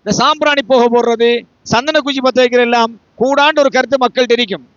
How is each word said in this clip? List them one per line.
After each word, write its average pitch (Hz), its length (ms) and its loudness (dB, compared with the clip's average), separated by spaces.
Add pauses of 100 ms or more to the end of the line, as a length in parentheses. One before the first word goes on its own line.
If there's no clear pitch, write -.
இந்த 214 180 -8
சாம்பிராணி 294 500 0
புகை 247 240 4
போடுறது, 233 360 0 (420)
சந்தன 294 320 0
குச்சி 269 220 -4
பத்த 254 160 0
வைக்கிற 247 260 2
எல்லாம் 233 240 0 (300)
கூடாண்டு 285 420 0
ஒரு 269 120 2
கருத்து 262 280 0
மக்கள் 247 280 -2
தெரிவிக்கும். 208 340 -2 (120)